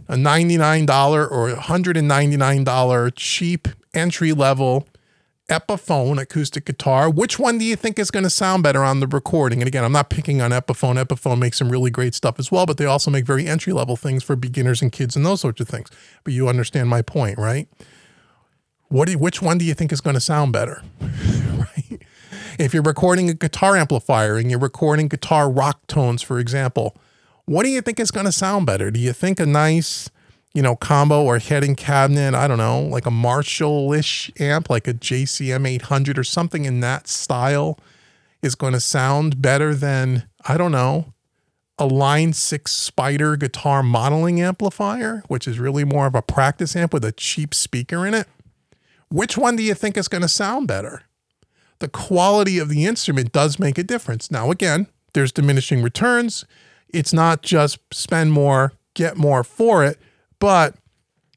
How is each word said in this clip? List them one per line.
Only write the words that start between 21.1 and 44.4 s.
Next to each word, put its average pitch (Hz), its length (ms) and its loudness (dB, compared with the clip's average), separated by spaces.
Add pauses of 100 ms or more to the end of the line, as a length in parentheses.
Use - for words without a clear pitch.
Right? - 260 -8 (580)
If 139 140 0
you're 160 100 2
recording 180 460 2
a 165 40 0
guitar 190 420 2
amplifier 117 640 2
and 117 120 0
you're 123 100 0
recording 151 480 0
guitar 147 420 0
rock 135 380 0
tones, 123 340 0
for - 180 -4
example, 123 560 -2 (500)
what 165 180 0
do 262 60 2
you 262 120 -2
think 226 180 -4
is 220 120 -2
gonna 196 200 -2
sound 196 340 0
better? 101 260 0
Do 113 80 -2
you 123 120 0
think 180 280 -2
a 170 60 0
nice 156 640 2 (440)
you 147 80 0
know, 123 140 4
combo 147 480 4
or 120 160 2
head 143 240 0
and 143 120 0
cabinet, 139 600 2
I 131 120 2
don't 127 100 2
know, 117 240 0
like 143 240 -4
a 123 60 0
Marshall-ish 143 1300 0
amp, 147 300 -2
like 120 180 0
a 123 60 -2
J 127 320 -4
C 131 260 -6
M 131 140 -2
eight 127 180 -4
hundred 139 360 0
or 127 40 -2
something 170 420 -4
in 127 160 -2
that 123 260 -4
style 143 720 -2 (640)
is 127 140 -2
gonna 127 240 -2
sound 139 640 0
better 139 320 2
than, 131 540 0 (200)
I 143 100 2
don't 175 140 2
know, 139 420 0 (640)
a 143 80 0
Line 143 460 2
six - 380 -4
Spider 143 640 -2
guitar 139 460 0
modeling 143 580 2
amplifier, 208 880 -4